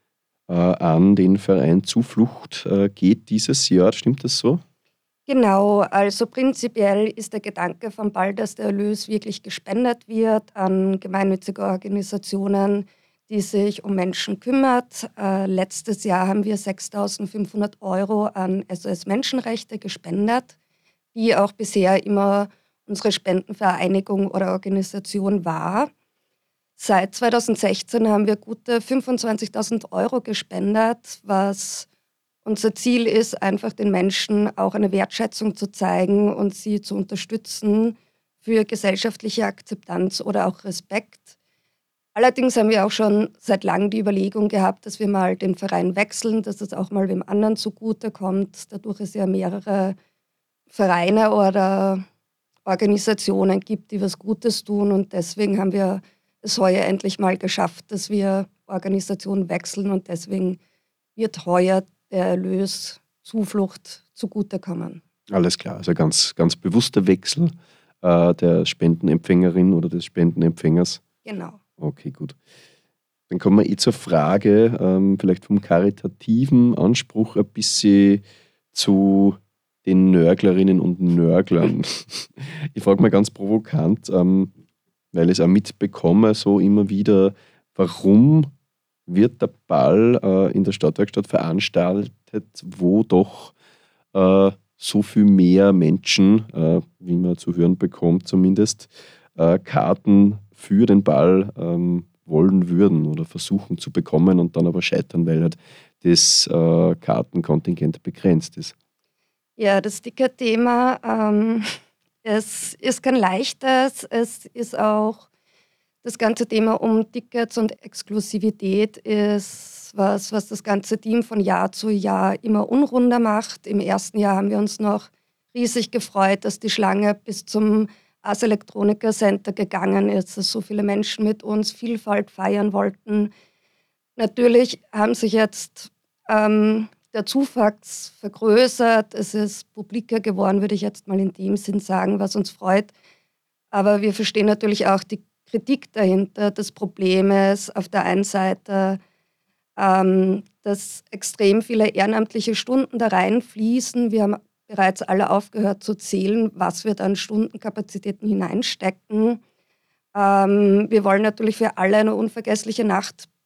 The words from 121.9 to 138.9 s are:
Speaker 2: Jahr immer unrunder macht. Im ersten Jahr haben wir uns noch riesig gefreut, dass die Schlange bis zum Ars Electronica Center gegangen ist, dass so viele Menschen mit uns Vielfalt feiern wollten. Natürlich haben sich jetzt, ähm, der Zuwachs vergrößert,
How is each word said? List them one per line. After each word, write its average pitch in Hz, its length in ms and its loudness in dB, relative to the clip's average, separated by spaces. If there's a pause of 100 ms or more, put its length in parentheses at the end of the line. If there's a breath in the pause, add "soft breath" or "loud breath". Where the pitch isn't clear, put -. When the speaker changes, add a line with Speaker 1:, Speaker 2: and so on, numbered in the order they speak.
Speaker 2:
Jahr 196 520 -2
immer 214 280 0
unrunder 247 480 2
macht. 220 480 -2
Im 202 140 -2
ersten 196 380 -4
Jahr 196 180 2
haben 196 120 -2
wir 208 100 -2
uns 208 220 -4
noch 208 300 -4 (440)
riesig 240 360 -2
gefreut, 196 540 -2
dass 208 160 -6
die 214 100 -6
Schlange 202 440 0
bis 202 300 -12
zum 214 440 0 (340 soft breath)
Ars 208 200 -4
Electronica 208 680 -2
Center 202 400 0
gegangen 196 560 -2
ist, 196 300 -4
dass 190 120 -4
so 220 100 -6
viele 208 220 -6
Menschen 208 420 -2
mit 214 180 -2
uns 214 300 -4
Vielfalt 214 580 -4
feiern 202 420 -2
wollten. 208 580 -2 (840 soft breath)
Natürlich 240 640 2 (120)
haben 220 220 0
sich 214 180 -2
jetzt, - 580 -2 (380)
ähm, 214 600 2 (240)
der 214 140 -6
Zuwachs - 920 -2
vergrößert, 226 920 2